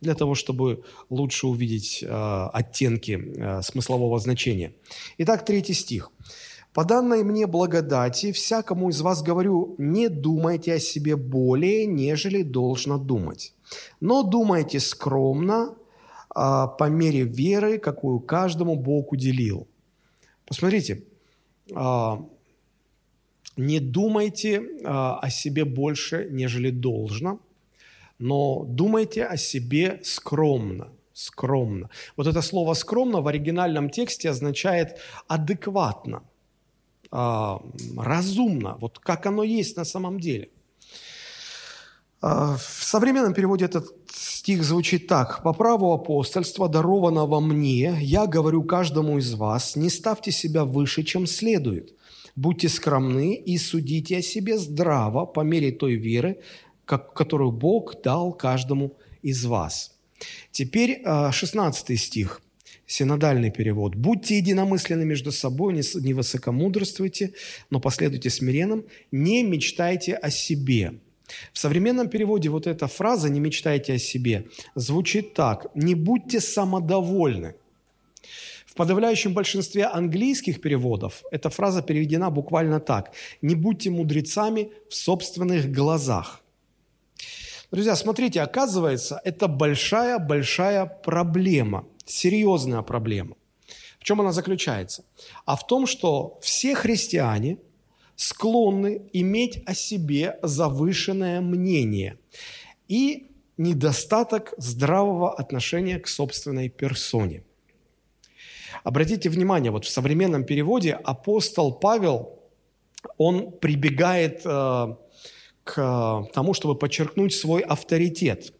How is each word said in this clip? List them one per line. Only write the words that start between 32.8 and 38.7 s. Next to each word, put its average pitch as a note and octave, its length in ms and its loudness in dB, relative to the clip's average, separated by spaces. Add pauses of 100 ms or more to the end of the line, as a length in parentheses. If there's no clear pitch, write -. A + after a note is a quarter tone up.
в C#3+ 60 0
оригинальном D3+ 600 0
тексте A#3 400 -4
означает D#3 720 -2 (280)
адекватно, D#3+ 960 -2 (880)
а, A2 520 -2 (340)
разумно, E3+ 840 0